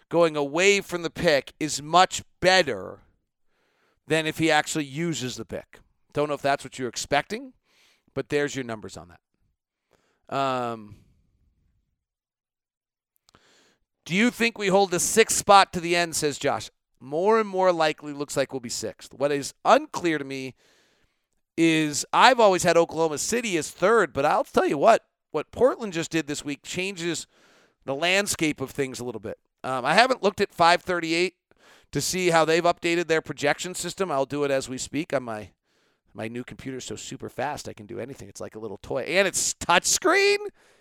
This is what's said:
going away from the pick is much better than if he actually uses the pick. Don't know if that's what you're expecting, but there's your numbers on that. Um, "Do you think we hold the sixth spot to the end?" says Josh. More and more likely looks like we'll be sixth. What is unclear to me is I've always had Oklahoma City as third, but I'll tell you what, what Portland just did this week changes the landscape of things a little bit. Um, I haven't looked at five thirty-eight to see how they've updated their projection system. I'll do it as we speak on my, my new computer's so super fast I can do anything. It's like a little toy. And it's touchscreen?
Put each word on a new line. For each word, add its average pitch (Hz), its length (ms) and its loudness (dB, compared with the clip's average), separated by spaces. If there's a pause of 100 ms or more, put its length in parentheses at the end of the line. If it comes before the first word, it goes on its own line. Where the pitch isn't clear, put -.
going 160 260 2
away 170 460 2
from 175 220 -6
the 160 80 -6
pick 151 480 0
is 143 220 -4
much 170 420 2 (180)
better 127 600 0 (1080)
than 156 180 0
if 156 140 -4
he 160 100 2
actually 151 360 0
uses 131 520 -6
the 113 80 -10
pick. - 340 -12 (340)
Don't 147 140 0
know 147 60 -4
if 139 80 -6
that's 143 220 0
what - 160 -14
you're 127 100 -6
expecting, 214 640 -4 (640)
but 135 140 -6
there's 143 260 -2
your 131 100 -6
numbers 107 320 -12
on 85 120 -20 (1200)
that. - 60 -8
Um, 120 600 -4 (3000)
"Do 156 120 -4
you 226 160 4
think 226 260 -2
we 202 120 -2
hold 196 200 4
the 170 100 0
sixth - 380 2
spot 196 360 6
to 185 60 -6
the 170 160 -2
end?" 170 200 0
says 147 240 -2
Josh. 110 320 -4 (280)
More 175 400 2
and 214 80 -2
more 185 240 2
likely 156 420 -2
looks 143 220 -8
like 139 160 0
we'll 131 80 -6
be 120 80 -10
sixth. - 460 -10
What 143 180 0
is 143 220 -4 (100)
unclear 185 540 2
to 139 80 -10
me 135 300 -10 (1000)
is 156 580 2
I've 233 260 8
always 190 240 6
had 170 140 4
Oklahoma 160 400 2
City 220 400 -2
as 147 120 -4
third, 190 440 2
but 139 120 0
I'll 196 200 2
tell - 200 0
you 214 120 0
what, 196 280 4 (260)
what 151 200 -6
Portland 254 400 2
just 160 180 -4
did 160 160 -2
this 143 180 -8
week 143 200 -8
changes 175 640 -8 (560)
the 135 100 -6
landscape 170 680 -2
of 131 100 -10
things 131 280 -6
a 120 40 -8
little 117 160 -10
bit. 101 180 -12 (260)
Um, 127 220 -4
I 147 80 2
haven't 240 300 0
looked 196 180 0
at - 120 -4
five 175 280 4
thirty-eight 170 540 -4 (560)
to 147 100 -4
see 180 280 -2
how 165 160 4
they've 165 180 2
updated 170 440 0
their 160 140 0
projection 151 540 -6
system. 175 340 -6
I'll 135 160 0
do 147 200 -4
it 139 60 -2
as 135 180 -2
we 127 80 -8
speak - 360 -8
on 131 100 -2
my, 107 280 -12 (640)
my 110 140 -10
new 120 160 -10
computer's 127 420 -14
so 107 100 -12
super 113 340 -12
fast 135 380 -8
I - 60 -12
can 107 120 -18
do 101 140 -12
anything. 117 300 -14
It's - 120 -16
like 101 140 -12
a 110 40 -14
little 104 220 -12
toy. 135 200 -6
And 185 260 0
it's - 260 -2
touchscreen? 392 840 2 (440)